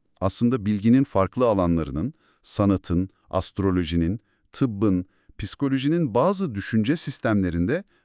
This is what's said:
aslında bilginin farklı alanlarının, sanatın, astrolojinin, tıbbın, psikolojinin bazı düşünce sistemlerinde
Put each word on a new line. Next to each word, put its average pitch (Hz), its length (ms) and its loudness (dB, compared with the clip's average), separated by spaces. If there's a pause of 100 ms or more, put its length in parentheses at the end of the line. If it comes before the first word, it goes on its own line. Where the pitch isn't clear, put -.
(200)
aslında 117 460 0
bilginin 113 380 4
farklı 98 420 0
alanlarının, 85 680 0 (280)
sanatın, 95 640 0 (220)
astrolojinin, 90 920 -2 (320)
tıbbın, 101 540 0 (320)
psikolojinin 135 760 -2
bazı 170 400 0
düşünce 110 420 0
sistemlerinde 104 880 -2 (200)